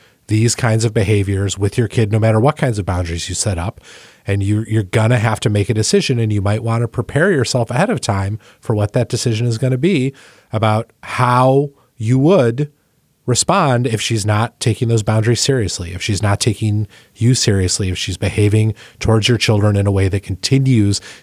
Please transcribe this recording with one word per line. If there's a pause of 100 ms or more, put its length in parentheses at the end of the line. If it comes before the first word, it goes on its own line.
(280)
these
kinds
of
behaviors
with
your
kid,
no
matter
what
kinds
of
boundaries
you
set
up. (440)
And
you,
you're
gonna
have
to
make
a
decision,
and
you
might
wanna
prepare
yourself
ahead
of
time (220)
for
what
that
decision
is
gonna
be (400)
about (120)
how (260)
you
would (520)
respond
if
she's
not
taking
those
boundaries
seriously,
if
she's
not
taking (260)
you
seriously,
if
she's
behaving (240)
towards
your
children
in
a
way
that
continues (220)